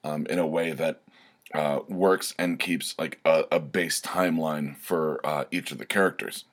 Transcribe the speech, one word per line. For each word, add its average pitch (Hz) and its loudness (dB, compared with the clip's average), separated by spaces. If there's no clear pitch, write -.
um, 76 -2
in 85 0
a 85 2
way 82 0
that, 80 -2
uh, 73 0
works 95 2
and 87 0
keeps, - -2
like, 78 -6
a, 80 6
a 85 4
base 80 -2
timeline 78 0
for, 78 -2
uh, 73 0
each 87 -4
of - -12
the - -10
characters - 0